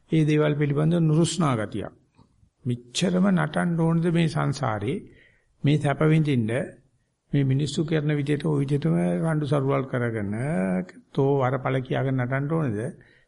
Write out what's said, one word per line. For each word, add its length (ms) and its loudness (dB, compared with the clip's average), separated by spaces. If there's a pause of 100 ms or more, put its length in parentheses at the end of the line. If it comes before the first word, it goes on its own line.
(100)
ඒ 120 4
දේවල් 320 2
පිළිබඳව 460 0
නුරුස්නා 560 2
ගතියක්. 360 -6 (720)
මෙච්චරම 640 -2
නටන්න 540 0
ඕනද 280 2
මේ 200 2
සංසාරේ? 680 -2 (680)
මේ 160 4
සැප 240 0
විඳින්න 480 2 (800)
මේ 120 2
මිනිස්සු 380 0
කරන 300 0
විදිහට 320 -2
ඔය 140 0
විදිහටම 360 0 (200)
රණ්ඩු 320 -2
සරුවල් 380 0
කරගෙන 460 -4 (800)
තෝ 280 0
වරපල 440 0
කියාගෙන 360 -2
නටන්න 360 -2
ඕනද? 260 -2 (500)